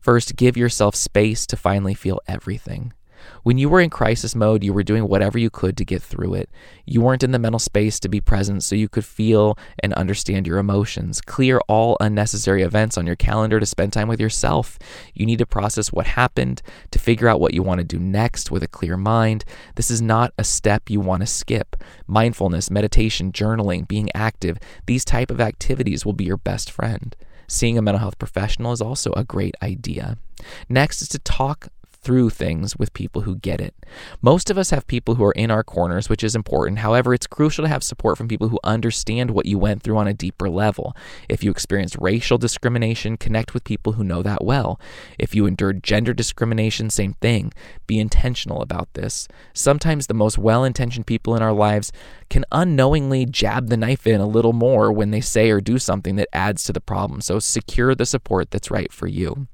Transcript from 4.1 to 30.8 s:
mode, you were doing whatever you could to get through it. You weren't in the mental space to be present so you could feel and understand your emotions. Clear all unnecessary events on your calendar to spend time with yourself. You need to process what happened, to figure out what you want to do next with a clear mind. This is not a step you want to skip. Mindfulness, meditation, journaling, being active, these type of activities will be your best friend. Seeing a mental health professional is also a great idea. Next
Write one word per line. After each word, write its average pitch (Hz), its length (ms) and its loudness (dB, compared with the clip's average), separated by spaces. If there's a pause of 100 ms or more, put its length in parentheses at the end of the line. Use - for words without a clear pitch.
mode, 107 260 4
you 98 100 0
were 98 120 2
doing 104 240 2
whatever 98 300 2
you 113 120 2
could 92 280 -2
to 85 60 -2
get 92 160 -4
through 92 340 -6
it. 92 140 -4 (380)
You 117 140 2
weren't 127 240 4
in 127 80 2
the 127 80 2
mental 113 180 0
space 107 420 0
to 98 80 -6
be 101 120 0
present 98 420 2
so - 140 -2
you 107 120 0
could 107 160 -4
feel 107 540 2 (220)
and 98 140 0
understand 95 520 -2
your 85 120 0
emotions. 101 600 -2
Clear 127 460 2
all 110 320 4
unnecessary 104 640 2
events 107 340 2
on 85 120 -2
your 87 80 -2
calendar 110 420 2
to 107 80 0
spend 98 260 -2
time 107 140 0
with 113 140 -2
yourself. - 580 0 (360)
You 104 120 -2
need 113 140 2
to 190 60 2
process 107 460 -2
what - 140 0
happened, - 560 0 (300)
to - 80 4
figure 117 260 2
out 107 140 4
what 80 140 2
you 87 100 0
want 92 140 0
to 87 60 -2
do 85 140 -6
next 98 540 -2
with - 100 -2
a - 60 -6
clear - 280 -4
mind. 110 480 0 (300)
This - 160 -2
is 117 100 -2
not 113 380 2
a 107 60 0
step - 440 0
you 104 120 0
want 92 220 0
to 104 40 -2
skip. - 480 -4 (320)
Mindfulness, 98 640 2
meditation, 104 640 2
journaling, 104 560 -2
being 104 260 -2
active, 104 440 -4 (280)
these 123 180 0
type 127 280 2
of 120 80 -4
activities 120 680 0
will 107 60 0
be 92 120 -2
your 90 120 -2
best - 340 -4
friend. - 460 -6 (320)
Seeing 117 280 2
a 113 60 2
mental 101 160 2
health 101 220 -4
professional 107 500 -2
is 120 100 -4
also 117 340 -4
a 101 100 -2
great 95 360 -4
idea. 95 580 -6 (500)
Next 135 340 0